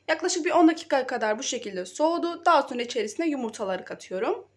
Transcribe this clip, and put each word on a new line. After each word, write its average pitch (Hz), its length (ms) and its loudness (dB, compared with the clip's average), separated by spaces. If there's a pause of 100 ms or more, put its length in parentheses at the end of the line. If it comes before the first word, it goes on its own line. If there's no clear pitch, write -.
Yaklaşık 330 360 -2
bir 349 60 0
on 330 180 8
dakika 285 380 0
kadar 226 320 0
bu 262 40 -8
şekilde 190 440 -6
soğudu. 330 580 0
Daha 311 180 6
sonra 247 200 -6
içerisine 233 460 -2
yumurtaları 220 560 -4
katıyorum. - 600 -6 (100)